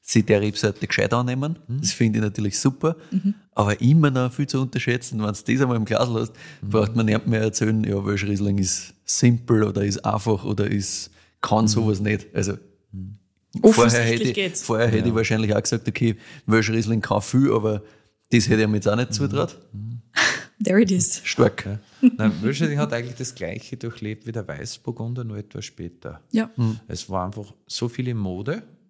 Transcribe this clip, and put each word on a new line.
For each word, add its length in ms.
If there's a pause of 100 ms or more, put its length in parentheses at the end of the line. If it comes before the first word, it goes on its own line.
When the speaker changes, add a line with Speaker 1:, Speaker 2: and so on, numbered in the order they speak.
Speaker 1:
sich 240
der 160
Rebsorte 460
gescheit 260
annehmen. 540
Speaker 2:
Mhm. 140
Speaker 1:
Das 100
finde 280
ich 40
natürlich 360
super. 360 (160)
Speaker 3:
Mhm. 220 (200)
Speaker 1:
Aber 280
immer 300
noch 200
viel 160
zu 140
unterschätzen. 580
Wenn 80
du 60
das 280
einmal 140
im 100
Glas 240
lässt, 240 (280)
Speaker 2:
Mhm. 80
Speaker 1:
braucht 260
man 120
nicht 200
mehr 140
erzählen, 420
ja, 220
Welschriesling 540
ist 340 (100)
simpel 600
oder 200
ist 220
einfach 400
oder 240
ist, 400 (320)
kann 240
Speaker 2:
Mhm. 20
Speaker 1:
sowas 320
nicht. 340
Also, 200 (400)
Speaker 2:
Mhm. 240 (440)
Speaker 1:
vorher 240
Speaker 3:
Offensichtlich 340
Speaker 1:
hätte 100
ich, 60
Speaker 3:
geht's. 280
Speaker 1:
vorher 240
hätte 120
ich 80
Speaker 2:
Ja. 80
Speaker 1:
wahrscheinlich 400
auch 60
gesagt, 260
okay, 280 (300)
Welschriesling 560
kann 200
viel, 300
aber 300 (500)
das 160
hätte 140
ich 60
mir 80
jetzt 120
auch 80
nicht 140
Speaker 2:
Mhm. 40
Speaker 1:
zutraut. 440 (160)
Speaker 2:
Mhm. 280 (640)
Speaker 3:
There 180
it 80
is. 340
Speaker 1:
Stark. 440
Speaker 2:
Ja. 120 (380)
Nein, 140 (100)
Welschriesling 380
hat 140
eigentlich 220
das 200
Gleiche 420
durchlebt 480
wie 60
der 160
Weißburgunder, 760
nur 140
etwas 280
später. 560 (100)
Speaker 3:
Ja. 240
Speaker 1:
Mhm. 320
Speaker 2:
Es 220
war 160
einfach 280 (140)
so 220
viel 180
in 100
Mode 460 (260)